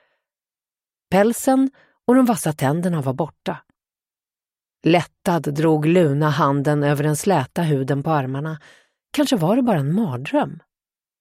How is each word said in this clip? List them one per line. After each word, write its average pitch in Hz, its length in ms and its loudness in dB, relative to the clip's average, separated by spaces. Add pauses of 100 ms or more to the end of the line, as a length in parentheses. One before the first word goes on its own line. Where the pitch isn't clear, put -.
(1080)
Pälsen 262 640 2 (360)
och 247 80 4
de 262 100 6
vassa 180 280 0
tänderna 160 480 -2
var 131 120 -4
borta. - 500 -8 (1200)
Lättad 170 580 0
drog 156 440 0
Luna 156 440 2
handen 143 540 0
över 143 200 0
den 151 120 0
släta 165 460 -2
huden 139 420 -2
på 160 80 -2
armarna. 143 500 -4 (500)
Kanske 269 240 -2
var 180 200 2
det 269 60 2
bara 226 180 2
en 143 160 -2
mardröm. 160 680 -4 (580)